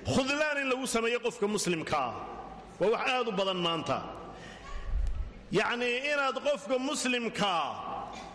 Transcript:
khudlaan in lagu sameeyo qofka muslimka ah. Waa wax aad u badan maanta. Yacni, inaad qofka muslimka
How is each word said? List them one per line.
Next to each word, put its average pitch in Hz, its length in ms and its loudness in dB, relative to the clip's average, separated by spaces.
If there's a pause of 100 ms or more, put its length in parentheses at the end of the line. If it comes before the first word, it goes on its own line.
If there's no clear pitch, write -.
khudlaan 285 560 2
in 269 100 0
lagu 254 160 0
sameeyo 233 340 2
qofka 226 260 0
muslimka 175 480 0
ah. 127 180 2 (680)
Waa 180 100 4
wax 226 200 2
aad 254 180 2
u 226 40 0
badan 190 300 2
maanta. 156 400 2 (1500)
Yacni, 240 500 2 (100)
inaad 277 300 4
qofka 262 380 2
muslimka 233 960 0 (600)